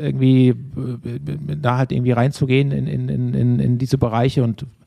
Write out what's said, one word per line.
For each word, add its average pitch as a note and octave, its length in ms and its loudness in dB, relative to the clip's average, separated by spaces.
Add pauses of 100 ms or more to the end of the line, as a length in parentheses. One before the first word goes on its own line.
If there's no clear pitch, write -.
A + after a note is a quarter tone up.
irgendwie, C3 500 4
äh, C3+ 1080 -6
da B2 220 0
halt C3 140 0
irgendwie B2 200 0
reinzugehen C3 580 0
in, C#3 160 -2
in, B2+ 220 -4
in, B2+ 260 -2
in, B2 240 2
in B2 200 2
diese C3+ 200 0
Bereiche B2 460 2
und, A2+ 220 -4 (200)